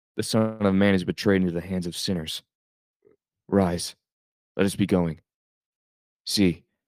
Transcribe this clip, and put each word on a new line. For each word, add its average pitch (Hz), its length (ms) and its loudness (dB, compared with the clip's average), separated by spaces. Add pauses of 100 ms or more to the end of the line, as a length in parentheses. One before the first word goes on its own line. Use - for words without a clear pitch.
(160)
The 110 80 -4
Son 110 420 0
of 98 80 4
Man 98 220 4
is 90 80 0
betrayed 92 380 2
into 87 120 0
the 85 80 -4
hands 90 240 -6
of 85 100 -8
sinners. 82 480 -8 (1040)
Rise, 87 480 0 (600)
let 98 100 0
us 98 100 -2
be 101 120 -2
going. 85 340 0 (1040)
See, 92 380 0 (240)